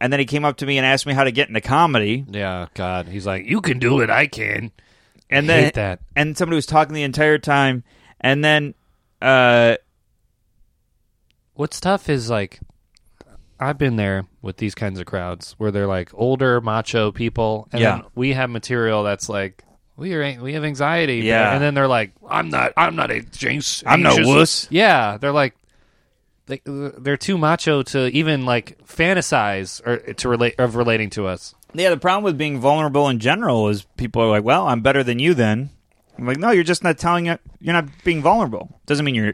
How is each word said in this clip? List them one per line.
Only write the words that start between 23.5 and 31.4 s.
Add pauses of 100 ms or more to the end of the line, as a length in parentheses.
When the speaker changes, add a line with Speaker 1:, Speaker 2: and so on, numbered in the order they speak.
Speaker 1:
I'm
no
Speaker 2:
anxious."
Speaker 1:
wuss.
Speaker 2:
Yeah,
they're
like, (920)
they,
they're
too
macho
to
even,
like,
fantasize
or (160)
to
relate,
of
relating
to
us. (200)